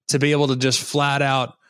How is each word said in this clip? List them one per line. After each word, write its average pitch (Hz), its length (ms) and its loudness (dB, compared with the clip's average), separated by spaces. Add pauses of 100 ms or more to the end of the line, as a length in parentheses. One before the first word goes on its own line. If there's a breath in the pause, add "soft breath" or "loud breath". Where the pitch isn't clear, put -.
to 147 100 0
be 147 140 2
able 147 160 2
to 131 80 0
just 127 260 0
flat 143 400 0
out 135 320 -2 (160)